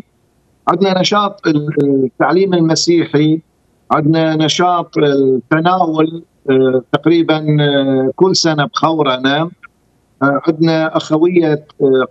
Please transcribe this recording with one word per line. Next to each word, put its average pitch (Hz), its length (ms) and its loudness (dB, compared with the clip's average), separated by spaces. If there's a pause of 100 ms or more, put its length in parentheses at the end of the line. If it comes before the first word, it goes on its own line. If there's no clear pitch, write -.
(680)
عندنا 185 340 0
نشاط 202 460 -2
ال-، 151 360 -2
التعليم 139 680 0
المسيحي، 160 880 0 (500)
عندنا 156 440 0
نشاط 170 640 -2
التناول، 156 1300 0 (260)
آه، 131 320 2 (120)
تقريبًا، 156 680 0
آه، 135 540 0
كل 185 200 2
سنة 151 300 0
بخورنة. 147 840 -2 (720)
آه، 139 240 0
عندنا 160 500 0
أخوية، 156 680 0 (160)
آه، 135 300 2